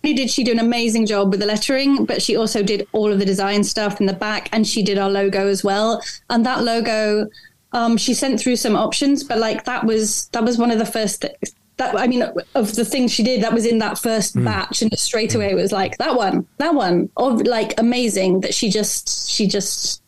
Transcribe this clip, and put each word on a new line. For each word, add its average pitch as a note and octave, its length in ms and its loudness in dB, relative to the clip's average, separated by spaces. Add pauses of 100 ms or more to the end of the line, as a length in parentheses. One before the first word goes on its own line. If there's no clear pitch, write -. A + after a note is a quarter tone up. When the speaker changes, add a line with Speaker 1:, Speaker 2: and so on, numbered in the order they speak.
Speaker 1:
did C4+ 260 0
she C4+ 140 0
do A#3+ 80 2
an A3+ 80 2
amazing A#3 460 2
job G3+ 260 2
with F#3+ 80 0
the G3+ 60 0
lettering, C4 600 2
but - 160 -2
she - 140 0
also A3 280 0
did G3+ 280 -2
all G#3+ 200 0
of G3 80 2
the G3+ 60 2
design G3 380 0
stuff G3+ 380 -2
in G3+ 60 2
the F#3+ 60 0
back, G#3+ 380 -4
and A3 160 2
she G#3+ 160 -2
did G3 140 0
our G3 120 0
logo G3 380 0
as G3 160 0
well. G#3+ 380 0 (280)
And A#3 160 2
that B3+ 180 -2
logo, G#3+ 680 0 (420)
um, A#3 260 2
she - 160 0
sent C4 260 0
through B3 180 0
some A3 180 0
options, C#4 480 0
but, A#3 140 -4
like, A3 280 -2
that B3+ 200 -4
was, A3 480 0
that A#3 100 0
was A#3 140 0
one A#3 140 2
of A3 80 2
the A3+ 60 0
first A3 360 -4
th-, - 120 -6 (440)
that, B3+ 200 -2
I B3 100 0
mean, B3 160 2 (320)
of G#3+ 200 0
the A#3 100 0
things B3+ 280 0
she A3+ 100 2
did, A#3+ 200 2
that A3 100 0
was A3+ 120 2
in A#3 140 4
that A3 180 -2
first A3 380 -2
Speaker 2:
Mm. B2 100 2
Speaker 1:
batch, - 360 -2
and A3 180 0
straight A3 320 -2
Speaker 2:
Mm. G#3+ 60 -2
Speaker 1:
away G3+ 140 0
it F#3+ 40 0
was F#3 160 0
like, F#3+ 260 -2
"That C#4 180 -2
one, F#3+ 300 0 (120)
that D#4 180 2
one," F#3 420 2
of, A#3+ 300 2
like, A3 320 0
amazing G3+ 640 2
that G3 120 -4
she A3+ 160 0
just, - 600 -2
she G#3 180 0
just - 600 -4